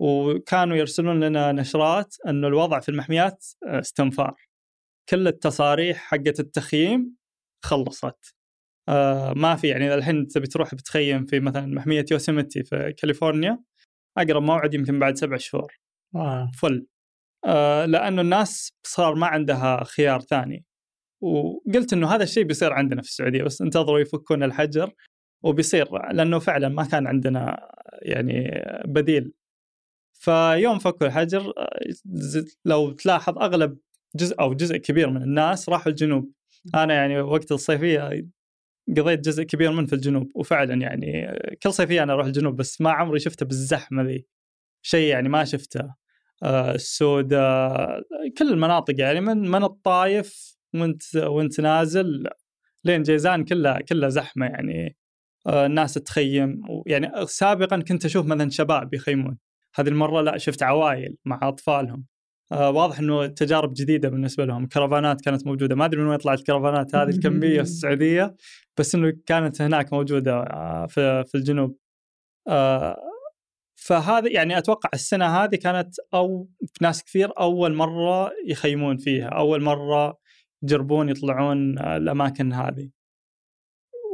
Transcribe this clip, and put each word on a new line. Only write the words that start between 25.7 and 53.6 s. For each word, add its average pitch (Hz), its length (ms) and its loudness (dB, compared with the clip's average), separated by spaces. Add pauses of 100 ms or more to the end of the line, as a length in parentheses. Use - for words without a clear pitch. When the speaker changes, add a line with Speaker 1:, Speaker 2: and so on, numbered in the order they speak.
Speaker 1:
لأنه 165 260 2
فعلًا 143 300 0
ما 147 160 -2
كان 139 220 0
عندنا 131 600 -2 (340)
يعني 123 640 -4 (200)
بديل. 151 480 0 (800)
فيوم 165 680 2
فكوا 170 280 0
الحجر، 170 520 -2
آه، - 200 -6 (260)
ز-، 156 600 -6
لو 151 260 2
تلاحظ 170 480 0
أغلب 160 400 0 (380)
جزء 175 240 -2
أو 131 140 2
جزء 165 220 -2
كبير 147 340 2
من 131 120 -2
الناس 156 460 0
راحوا 170 240 0
الجنوب. 147 400 0 (420)
أنا 156 200 2
يعني 143 260 2
وقت 151 320 -2
الصيفية 147 760 0 (720)
قضيت 151 240 2
جزء 151 220 -2
كبير 160 300 2
من 160 140 0
في 131 60 -6
الجنوب، 139 420 0
وفعلًا 139 400 0
يعني - 640 -4 (240)
كل 196 100 0
صيفية 170 300 2
أنا 143 100 0
أروح 139 140 2
الجنوب، 139 300 0
بس 135 240 -6
ما 160 100 4
عمري 156 280 0
شفته 151 280 -4
بالزحمة 135 560 -2
ذي. 131 240 -6 (560)
شيء 160 260 2
يعني 131 200 0
ما 151 160 2
شفته. 135 500 -8 (480)
آه، 131 320 0
السودة، 135 920 2 (720)
كل 294 140 4
المناطق 160 480 2
يعني 143 200 2
من، 208 300 0
من 196 140 2
الطايف 196 920 0 (180)
وانت، 165 420 -2
وانت 151 440 0
نازل 160 640 2 (600)
لين 165 180 2
جيزان 156 420 2
كلها، 151 360 0